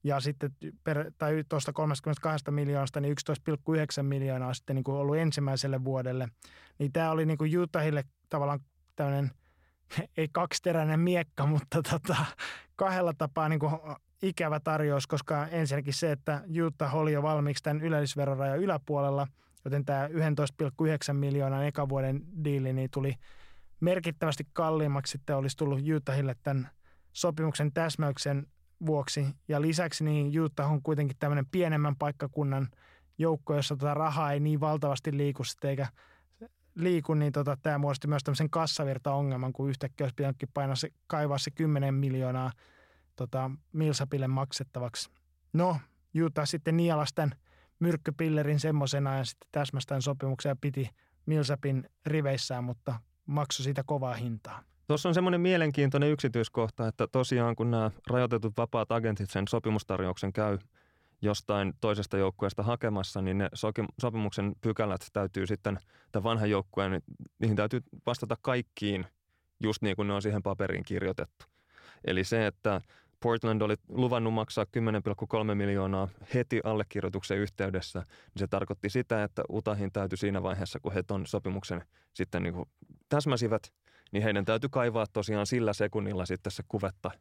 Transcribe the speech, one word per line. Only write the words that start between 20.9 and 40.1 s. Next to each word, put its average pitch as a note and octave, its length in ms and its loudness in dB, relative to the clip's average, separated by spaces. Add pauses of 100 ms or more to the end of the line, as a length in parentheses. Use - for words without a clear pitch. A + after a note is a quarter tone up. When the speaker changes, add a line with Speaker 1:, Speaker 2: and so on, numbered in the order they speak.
Speaker 1:
miljoonan C#3 500 0
ekan C#3+ 240 -2
vuoden C3+ 320 0 (220)
diili C#3 300 0
niin C3 160 0
tuli C#3 260 0 (680)
merkittävästi E3 720 0
kalliimmaksi, D3+ 580 2
sitten C#3+ 240 -4
olisi C3+ 220 0
tullut C#3 220 0 (160)
Utahille C#3 480 0
tän C#3 260 0 (440)
sopimuksen D3+ 600 0
täsmäyksen C#3+ 720 0 (380)
vuoksi. D3 400 0 (220)
Ja D3 140 0
lisäksi D#3+ 420 0
niin D3+ 380 2
Utah D3+ 300 0
on D3 100 2
kuitenkin D3 380 0
tämmönen C#3+ 260 2
pienemmän D3+ 500 2
paikkakunnan C#3 720 -2 (500)
joukko, D#3 380 0
jossa C#3+ 200 0
tota C#3+ 180 0
rahaa D3 380 0
ei C#3+ 80 0
niin D3+ 200 2
valtavasti D3 580 0
liiku C#3+ 260 0
sitten - 260 -4
eikä C#3 180 -2 (880)
liiku, E3 380 2
niin D3 200 2
tota, C#3 280 0
tää D3+ 160 0
muodosti C#3+ 300 0
myös C#3+ 160 0
tämmösen D3 260 0
kassavirtaongelman, C#3 1040 0
kun C#3 160 -2
yhtäkkiä C3+ 360 -4
olisi B2 100 -4